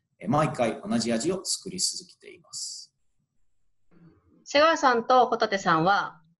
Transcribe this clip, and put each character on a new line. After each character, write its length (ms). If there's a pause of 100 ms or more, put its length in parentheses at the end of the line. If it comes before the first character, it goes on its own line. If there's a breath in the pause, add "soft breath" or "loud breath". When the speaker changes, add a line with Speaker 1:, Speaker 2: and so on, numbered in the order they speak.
(200)
Speaker 1:
え 60
ー、 40
毎 240
回 300
同 140
じ 160
味 180
を 140
作 240
り 100
続 300
け 80
て 160
い 60
ま 120
す。 400 (1500)
Speaker 2:
瀬 160
川 160
さ 180
ん 120
と 220
ホ 100
タ 120
テ 100
さ 160
ん 80
は、 360 (200)